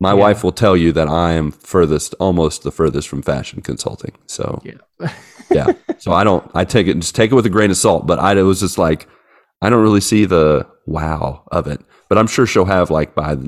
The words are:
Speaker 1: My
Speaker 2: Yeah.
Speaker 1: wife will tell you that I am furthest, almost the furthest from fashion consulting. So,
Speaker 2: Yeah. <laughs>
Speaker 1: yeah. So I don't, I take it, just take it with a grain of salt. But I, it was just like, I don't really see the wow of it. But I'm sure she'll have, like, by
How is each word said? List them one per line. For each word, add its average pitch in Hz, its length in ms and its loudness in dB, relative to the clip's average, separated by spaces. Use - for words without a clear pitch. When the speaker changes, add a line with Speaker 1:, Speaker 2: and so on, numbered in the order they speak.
Speaker 1:
My 92 100 2
Speaker 2:
Yeah. 101 100 4
Speaker 1:
wife 104 240 4
will 90 80 0
tell 98 240 2
you 82 160 2
that 78 160 0
I 85 240 0
am 80 200 -2
furthest, 78 680 -2
almost 87 440 0
the 71 100 -8
furthest 71 360 -4
from 69 140 -10
fashion - 400 -8
consulting. - 500 -10
So, - 380 -10
Speaker 2:
Yeah. - 440 -16
<laughs> - 180 -16
Speaker 1:
yeah. - 220 0
So - 140 -4
I 92 120 2
don't, 95 300 0
I 90 100 0
take 98 240 0
it, 78 100 0
just - 160 -8
take 110 160 2
it 131 40 2
with 120 120 4
a 101 40 2
grain 104 200 2
of 90 60 0
salt. 90 300 0
But 80 120 0
I, 98 200 0
it 95 40 4
was 95 180 2
just 92 180 -4
like, 80 300 -2
I 101 80 0
don't 117 120 4
really 104 180 4
see 107 240 2
the 78 420 2
wow 78 680 -6
of 82 140 -2
it. - 140 -10
But 98 100 2
I'm 110 80 4
sure 123 200 2
she'll 98 200 2
have, 92 240 0
like, 78 240 -2
by 76 220 -4